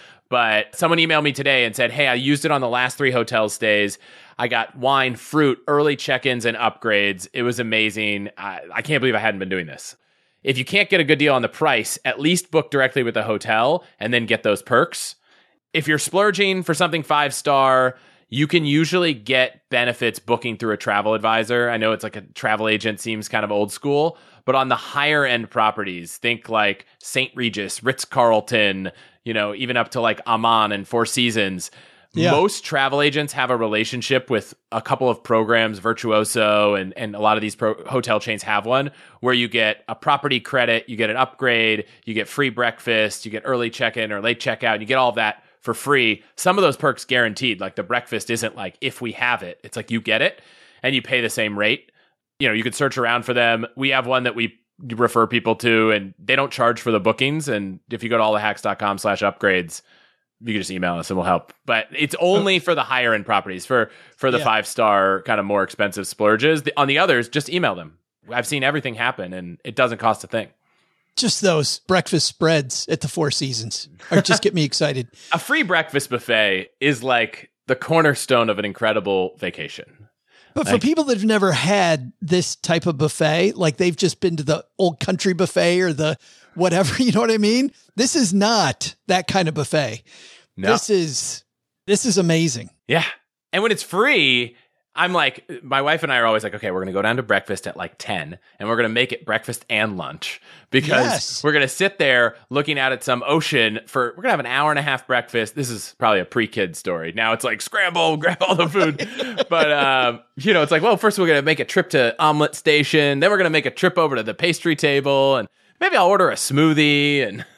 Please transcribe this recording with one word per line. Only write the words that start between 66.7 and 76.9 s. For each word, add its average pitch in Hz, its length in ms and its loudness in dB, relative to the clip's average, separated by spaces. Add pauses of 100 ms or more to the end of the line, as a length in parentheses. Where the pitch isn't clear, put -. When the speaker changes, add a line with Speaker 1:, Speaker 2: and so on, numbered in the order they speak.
Speaker 1:
on 139 120 2
the 139 100 2
others, 139 300 2
just 147 200 -4
email 143 280 0
them. 82 220 -16 (300)
I've 120 200 -4
seen 139 160 -2
everything 139 320 -2
happen, 110 360 -4
and 87 300 -12
it 113 140 -12
doesn't 117 220 2
cost 113 260 0
a - 20 -16
thing. 110 220 -4 (640)
Speaker 2:
Just - 280 -2
those 160 380 0
breakfast - 460 0
spreads 156 600 0
at - 140 -2
the 147 60 -2
Four 151 220 -2
Seasons 117 580 -6 (220)
are, 170 120 4
just 220 200 2
get - 120 0
me 160 100 2
excited. 139 440 -2 (120)
Speaker 1:
<laughs> - 120 -10
A 165 60 2
free 294 240 0
breakfast 160 480 0
buffet 107 600 2 (100)
is 135 220 0